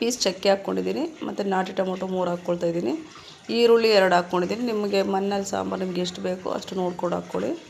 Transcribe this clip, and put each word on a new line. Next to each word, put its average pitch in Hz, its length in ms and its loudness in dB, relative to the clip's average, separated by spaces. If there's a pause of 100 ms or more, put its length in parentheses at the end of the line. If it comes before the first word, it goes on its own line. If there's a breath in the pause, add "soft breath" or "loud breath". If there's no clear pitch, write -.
ಪೀಸ್ 240 240 0
ಚಕ್ಕೆ 190 280 2
ಹಾಕ್ಕೊಂಡಿದ್ದೀನಿ 190 520 -2 (240)
ಮತ್ತು 202 160 -4 (100)
ನಾಟಿ 185 240 -2
ಟೊಮೊಟೊ 185 380 -2
ಮೂರು 180 160 0
ಹಾಕ್ಕೊಳ್ತಾ 175 400 -2
ಇದ್ದೀನಿ. 175 220 -2 (640 loud breath)
ಈರುಳ್ಳಿ 233 320 6 (100)
ಎರಡು 185 180 6
ಹಾಕ್ಕೊಂಡಿದ್ದೀನಿ. 180 540 -2
ನಿಮಗೆ 202 280 0 (140)
ಮಣ್ಣಲ್ಲಿ 196 380 -2
ಸಾಂಬಾರು 190 320 -2
ನಿಮ್ಗೆ 180 220 -2
ಎಷ್ಟು 180 220 -8
ಬೇಕೋ 185 300 -4
ಅಷ್ಟು 196 240 -10
ನೋಡ್ಕೊಂಡು 180 380 -2
ಹಾಕ್ಕೊಳ್ಳಿ. 185 300 -4 (200)